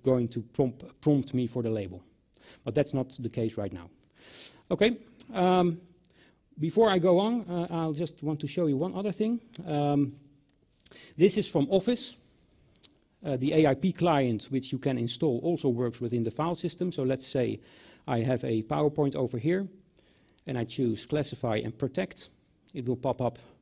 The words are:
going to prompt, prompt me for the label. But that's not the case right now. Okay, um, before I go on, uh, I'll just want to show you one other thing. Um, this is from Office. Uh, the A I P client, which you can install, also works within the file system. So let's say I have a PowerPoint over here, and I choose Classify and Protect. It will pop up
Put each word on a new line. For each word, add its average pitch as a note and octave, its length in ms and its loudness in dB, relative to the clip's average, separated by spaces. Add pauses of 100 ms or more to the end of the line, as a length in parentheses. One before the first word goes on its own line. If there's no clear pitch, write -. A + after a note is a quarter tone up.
going B2 260 2
to A#2 140 -6
prompt, - 420 -2 (160)
prompt C#3+ 320 2
me B2+ 140 0
for A#2+ 160 -4
the A2+ 80 -2
label. F#2 320 -6 (600)
But A#2+ 100 -6
that's C#3+ 180 0
not C3 260 -4
the A#2 120 -6
case A2+ 260 -2
right G2+ 160 -4
now. F2+ 160 -14 (840)
Okay, A3 280 2 (340)
um, F3+ 480 2 (800)
before G3+ 300 4
I F#3 80 4
go F3 200 6
on, A3 300 0
uh, F3 220 -2
I'll D#3+ 240 -2
just D3+ 280 -6
want D3 180 -4
to D3+ 60 -6
show E3+ 200 -2
you C#3+ 100 2
one F3+ 180 -2
other G3 180 -4
thing. A3+ 280 -2 (260)
Um, C#3+ 480 2 (1040)
this F#3+ 220 4
is - 100 -2
from C#3+ 220 2
Office. G3 460 0 (1080)
Uh, C3+ 140 -2
the C#3+ 160 0
A D#3 140 8
I C3+ 60 6
P E3+ 180 2
client, C#3 580 2
which C3 220 -4
you B2+ 60 -4
can C3 200 -2
install, A#2+ 440 0
also D#3 280 0
works A#2+ 320 -2
within A#2 220 0
the A2 60 0
file E3 240 -2
system. F3 380 -4
So C#3+ 100 -4
let's C3 240 -2
say A2+ 340 -2 (460)
I B2 120 0
have A#2+ 260 0
a A2+ 200 0
PowerPoint D3 520 0
over B2 220 -2
here, F3+ 280 0 (800)
and B2+ 120 -4
I A2+ 60 0
choose A#2 420 -2
Classify B2 580 -2
and A#2 120 -6
Protect. - 520 -4 (460)
It B2 120 -6
will B2 100 0
pop B2+ 260 -2
up A#2+ 160 -2 (240)